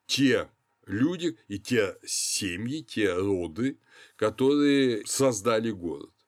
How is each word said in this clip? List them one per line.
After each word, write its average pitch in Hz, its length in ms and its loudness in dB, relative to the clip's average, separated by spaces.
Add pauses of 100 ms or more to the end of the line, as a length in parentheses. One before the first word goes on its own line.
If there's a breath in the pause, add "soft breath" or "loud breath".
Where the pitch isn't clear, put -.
те 120 440 2 (340)
люди 160 520 -2 (100)
и 101 100 -8
те 101 480 0
семьи, 113 760 -4
те 101 300 0
роды, 95 680 -2 (380 loud breath)
которые 135 880 2
создали 113 680 0
город. 82 420 -8 (140)